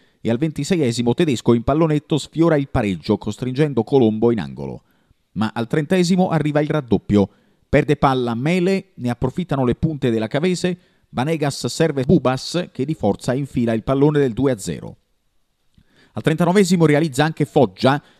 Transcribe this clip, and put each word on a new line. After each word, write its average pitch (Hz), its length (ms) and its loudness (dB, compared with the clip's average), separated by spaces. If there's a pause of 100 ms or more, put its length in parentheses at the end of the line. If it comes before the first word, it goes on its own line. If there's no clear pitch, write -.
(200)
e 110 100 -4
al 117 80 0
ventiseiesimo 139 760 -2
Tedesco 131 400 2
in 120 80 0
pallonetto 151 560 0
sfiora 160 380 0
il 139 120 -2
pareggio 151 500 -2
costringendo 127 640 -2
Colombo 117 480 4
in 110 80 -2
angolo. 67 420 -10 (500)
Ma 107 220 -4
al 117 140 -6
trentesimo 180 600 0
arriva 151 320 0
il 151 80 -2
raddoppio. 104 600 0 (400)
Perde 147 280 2
palla 127 380 0
Mele, 175 600 -2
ne 120 160 -4
approfittano 135 540 -4
le 117 120 0
punte 147 340 -2
della 110 160 0
Cavese, 175 520 -2 (320)
Vanegas 143 560 -2
serve 143 360 0
Bubas 143 680 0
che 127 120 -4
di 151 100 -4
forza 104 380 -2
infila 123 400 -2
il 113 120 -2
pallone 143 340 2
del 135 140 2
due 131 200 0
a 110 60 -6
zero. 64 380 -10 (1160)
Al 127 100 -12
trentanovesimo 170 640 2
realizza 147 400 2
anche 156 200 -2
Foggia 131 580 0 (180)